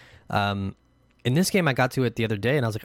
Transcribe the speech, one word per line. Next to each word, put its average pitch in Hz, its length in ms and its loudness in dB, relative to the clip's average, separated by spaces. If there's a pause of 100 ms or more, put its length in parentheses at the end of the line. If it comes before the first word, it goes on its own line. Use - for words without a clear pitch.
(300)
Um, 101 460 -2 (500)
in 120 100 0
this 185 140 2
game, 180 180 2
I 135 60 2
got 127 180 2
to 131 120 0
it 117 120 -2
the 113 100 0
other 107 120 0
day, 120 200 0
and 127 80 2
I - 40 2
was 104 60 -4
like, - 100 -10